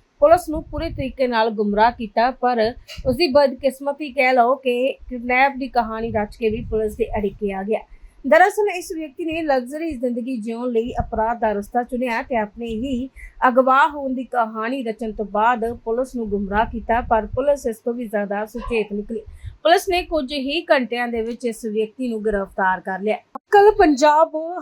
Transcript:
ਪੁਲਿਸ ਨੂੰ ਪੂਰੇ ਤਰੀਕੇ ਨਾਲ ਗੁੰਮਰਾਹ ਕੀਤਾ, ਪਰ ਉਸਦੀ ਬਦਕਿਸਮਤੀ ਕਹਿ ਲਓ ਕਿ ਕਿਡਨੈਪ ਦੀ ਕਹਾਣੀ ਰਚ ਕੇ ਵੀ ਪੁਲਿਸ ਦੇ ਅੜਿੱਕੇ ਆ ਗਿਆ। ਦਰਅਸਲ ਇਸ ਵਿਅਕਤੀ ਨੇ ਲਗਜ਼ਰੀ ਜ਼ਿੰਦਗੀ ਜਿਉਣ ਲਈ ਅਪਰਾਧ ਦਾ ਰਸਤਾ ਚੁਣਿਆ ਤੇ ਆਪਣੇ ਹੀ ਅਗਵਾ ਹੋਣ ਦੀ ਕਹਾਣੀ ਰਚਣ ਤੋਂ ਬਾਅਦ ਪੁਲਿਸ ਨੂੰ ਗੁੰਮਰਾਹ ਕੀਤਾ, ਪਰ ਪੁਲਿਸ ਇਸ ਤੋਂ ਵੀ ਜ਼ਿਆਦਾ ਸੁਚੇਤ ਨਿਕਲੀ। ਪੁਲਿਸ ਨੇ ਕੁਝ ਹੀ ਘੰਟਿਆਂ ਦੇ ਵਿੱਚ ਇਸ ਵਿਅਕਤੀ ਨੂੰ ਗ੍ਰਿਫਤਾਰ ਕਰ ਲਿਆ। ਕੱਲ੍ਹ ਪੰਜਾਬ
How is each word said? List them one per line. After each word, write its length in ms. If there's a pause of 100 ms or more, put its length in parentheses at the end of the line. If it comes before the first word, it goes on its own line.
(200)
ਪੁਲਿਸ 280
ਨੂੰ 160
ਪੂਰੇ 260
ਤਰੀਕੇ 360
ਨਾਲ 240
ਗੁੰਮਰਾਹ 420
ਕੀਤਾ, 400
ਪਰ 400 (340)
ਉਸਦੀ 220
ਬਦਕਿਸਮਤੀ 840
ਕਹਿ 220
ਲਓ 220
ਕਿ 360 (160)
ਕਿਡਨੈਪ 480
ਦੀ 140
ਕਹਾਣੀ 420
ਰਚ 240
ਕੇ 140
ਵੀ 200
ਪੁਲਿਸ 260
ਦੇ 220
ਅੜਿੱਕੇ 340
ਆ 100
ਗਿਆ। 180 (440)
ਦਰਅਸਲ 440
ਇਸ 240
ਵਿਅਕਤੀ 320
ਨੇ 180
ਲਗਜ਼ਰੀ 500
ਜ਼ਿੰਦਗੀ 440
ਜਿਉਣ 360
ਲਈ 280
ਅਪਰਾਧ 400
ਦਾ 120
ਰਸਤਾ 300
ਚੁਣਿਆ 400
ਤੇ 140
ਆਪਣੇ 300
ਹੀ 420 (400)
ਅਗਵਾ 280 (120)
ਹੋਣ 260
ਦੀ 120
ਕਹਾਣੀ 560
ਰਚਣ 300
ਤੋਂ 200
ਬਾਅਦ 320 (200)
ਪੁਲਿਸ 300
ਨੂੰ 140
ਗੁੰਮਰਾਹ 380
ਕੀਤਾ, 340
ਪਰ 260
ਪੁਲਿਸ 400
ਇਸ 120
ਤੋਂ 160
ਵੀ 120
ਜ਼ਿਆਦਾ 380
ਸੁਚੇਤ 480
ਨਿਕਲੀ। 280 (420)
ਪੁਲਿਸ 260
ਨੇ 140
ਕੁਝ 300
ਹੀ 380
ਘੰਟਿਆਂ 380
ਦੇ 140
ਵਿੱਚ 220
ਇਸ 200
ਵਿਅਕਤੀ 440
ਨੂੰ 160
ਗ੍ਰਿਫਤਾਰ 560
ਕਰ 200
ਲਿਆ। 160 (340)
ਕੱਲ੍ਹ 280
ਪੰਜਾਬ 580 (240)